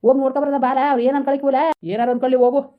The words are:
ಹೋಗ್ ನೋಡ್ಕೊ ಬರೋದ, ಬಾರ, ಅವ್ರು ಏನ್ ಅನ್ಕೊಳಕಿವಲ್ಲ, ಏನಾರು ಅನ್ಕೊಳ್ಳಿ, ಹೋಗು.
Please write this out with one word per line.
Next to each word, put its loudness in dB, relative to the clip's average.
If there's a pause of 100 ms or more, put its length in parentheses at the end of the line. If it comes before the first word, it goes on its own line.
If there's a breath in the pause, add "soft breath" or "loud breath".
ಹೋಗ್ 4
ನೋಡ್ಕೊ -2
ಬರೋದ, -2
ಬಾರ, 0 (120)
ಅವ್ರು 0
ಏನ್ 0
ಅನ್ಕೊಳಕಿವಲ್ಲ, 0 (260)
ಏನಾರು -2
ಅನ್ಕೊಳ್ಳಿ, 0
ಹೋಗು. 2 (180)